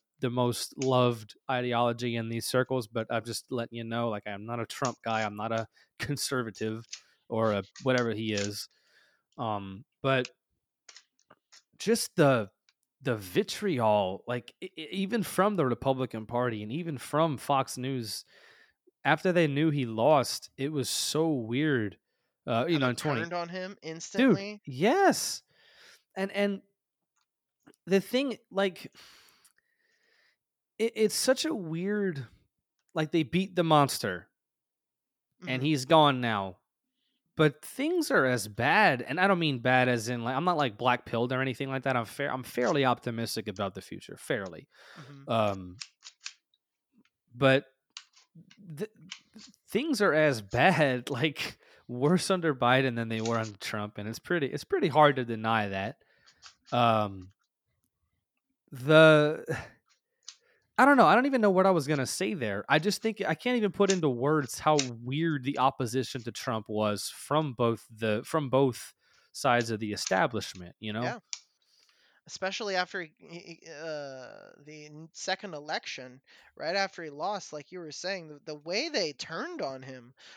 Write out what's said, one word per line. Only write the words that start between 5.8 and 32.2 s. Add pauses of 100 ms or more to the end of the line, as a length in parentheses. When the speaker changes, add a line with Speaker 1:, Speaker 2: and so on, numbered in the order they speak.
Speaker 1:
conservative (420)
or
a (200)
whatever
he
is. (680)
Um, (160)
but (1500)
just
the, (520)
the
vitriol,
like,
e-,
e-,
even
from
the
Republican
Party
and
even
from
Fox
News, (760)
after
they
knew
he
lost,
it
was
so
weird. (480)
Uh,
you
Speaker 2:
How
Speaker 1:
know,
Speaker 2:
they
Speaker 1:
in
twenty
Speaker 2:
turned
on
him (100)
Speaker 1:
Dude,
Speaker 2:
instantly?
Speaker 1:
yes! (720)
And,
and (1200)
the
thing, (140)
like, (1900)
it,
it's
such
a
weird, (680)